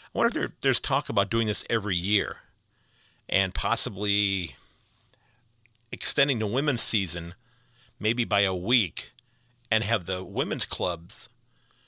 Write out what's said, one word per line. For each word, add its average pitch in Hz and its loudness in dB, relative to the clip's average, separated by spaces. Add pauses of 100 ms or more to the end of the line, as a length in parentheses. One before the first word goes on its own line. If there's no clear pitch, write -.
(140)
I - -8
wonder 233 4
if 240 -2
there, 302 -4
there's 135 2
talk 143 -2
about 101 2
doing 117 2
this 104 0
every 104 0
year 92 0 (920)
and 95 2
possibly 101 0 (1400)
extending 139 2
the 107 2
women's 131 2
season 87 -2 (640)
maybe 113 0
by 101 2
a 95 2
week 95 0 (580)
and 110 2
have 101 0
the 92 -4
women's 127 -2
clubs 87 -4 (580)